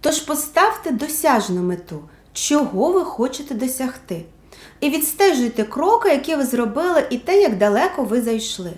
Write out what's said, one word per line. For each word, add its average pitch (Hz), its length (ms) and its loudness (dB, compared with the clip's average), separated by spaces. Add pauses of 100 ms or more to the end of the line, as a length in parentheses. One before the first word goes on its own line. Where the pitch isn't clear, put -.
Тож 311 180 0
поставте - 720 0
досяжну 233 680 0
мету, 175 380 -4 (340)
чого 285 580 0
ви 370 120 2
хочете 262 520 -6
досягти. 254 680 -6 (540)
І 294 100 0
відстежуйте 285 720 2
кроки, 370 460 2
які 294 260 2
ви 277 100 0
зробили, 254 640 0
і 247 80 -4
те, 370 240 4
як 247 160 2
далеко 226 460 2
ви 226 180 0
зайшли. 220 560 -4